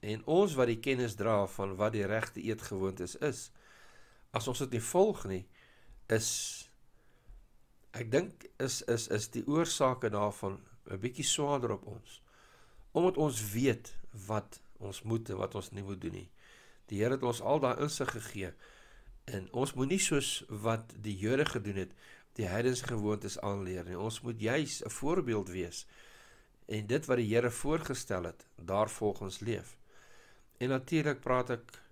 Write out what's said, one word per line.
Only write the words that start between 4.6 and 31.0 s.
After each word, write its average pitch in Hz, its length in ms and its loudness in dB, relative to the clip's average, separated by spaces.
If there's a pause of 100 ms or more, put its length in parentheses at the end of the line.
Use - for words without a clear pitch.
dit 131 140 -2
nie 113 80 -2
volg 196 440 4
nie, 95 140 -4 (680)
is, 113 180 2 (1600)
ek 117 200 -6
dink 170 360 0 (160)
is, 135 160 -2 (100)
is, 117 220 2
is 107 240 0
die 120 160 -2
oorsake 143 580 4
daarvan 101 520 -2 (280)
'n 95 100 -6
bietjie 123 260 -4
swaarder 135 520 2
op - 80 -12
ons. - 360 -14 (720)
Omdat 185 260 6
ons 110 360 2
weet - 400 4 (340)
wat 107 340 -2 (160)
ons 98 260 -8
moet 113 260 0
en 98 80 -2
wat 98 180 -2
ons 98 160 -6
nie 101 120 -6
moet 98 180 -6
doen 92 160 -6
nie. 92 120 -12 (600)
Die 101 100 -2
Here 120 160 4
het 131 80 -2
ons 117 180 0
al 139 220 4
daai 123 220 2
insig 151 260 -2
gegee. 98 400 -6 (800)
En 95 200 -6
ons - 220 0
moet 131 140 0
nie 190 140 2
soos - 480 2
wat 113 460 -2 (100)
die 107 120 -2
Jode 123 280 2
gedoen 101 400 -2
het, - 80 -16 (460)
die 107 80 0
heidense 123 400 2
gewoontes 104 520 -2
aanleer 92 480 -4
nie. 90 100 -6
Ons 110 280 -4
moet 117 140 -4
juis 127 440 0
'n 107 60 -8
voorbeeld 127 600 0
wees. 87 360 -6 (800)
En 107 200 -4
dit 127 180 0
wat 127 120 2
die 113 180 2
Here 120 160 4
voorgestel 135 720 -2
het, - 320 -10
daarvolgens 98 840 0
leef. 107 380 -6 (800)
En 123 120 0
natuurlik 139 520 2